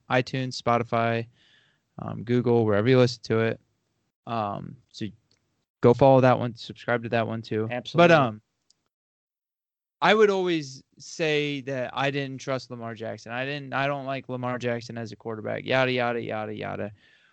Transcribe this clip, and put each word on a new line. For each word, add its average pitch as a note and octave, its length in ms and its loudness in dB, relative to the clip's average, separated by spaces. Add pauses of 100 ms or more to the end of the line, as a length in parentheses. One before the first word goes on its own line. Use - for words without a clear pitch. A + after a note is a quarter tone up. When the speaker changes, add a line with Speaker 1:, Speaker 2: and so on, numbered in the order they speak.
Speaker 1:
iTunes, B2+ 520 -2
Spotify, A#2 640 0 (720)
um, G#2+ 240 -10
Google, A#2 420 2
wherever G#2+ 240 2
you C3 100 6
listen B2 260 2
to A2+ 160 0
it. A2+ 200 -2 (680)
Um, G#2 480 -6 (160)
so - 140 -10 (720)
go A#2+ 120 8
follow C3+ 280 8
that B2 180 6
one, A#2 160 -4
subscribe A#2+ 480 -4
to A#2 60 -8
that A2+ 180 0
one A2+ 160 -6
too. A2 300 -4
Speaker 2:
Absolutely. D3+ 360 4
Speaker 1:
But, E3+ 60 8
um, A#2 260 2 (1600)
I F3 140 6
would G#3+ 160 6
always E3 540 -2 (140)
say D3 640 -2
that B2+ 300 -6
I C#3 200 -2
didn't C3+ 260 -6
trust C3 320 -6
Lamar A#2 240 -10
Jackson. A2 380 -10
I B2 120 -6
didn't, C#3 280 -8
I C3+ 160 0
don't C#3 180 -4
like C3+ 220 -8
Lamar B2 300 -4
Jackson A#2 380 -4
as A2+ 140 -8
a A2+ 60 -14
quarterback, A2 480 -8
yada, B2+ 260 2
yada, A#2+ 300 -2
yada, G#2+ 340 -6
yada. G2+ 380 -8 (400)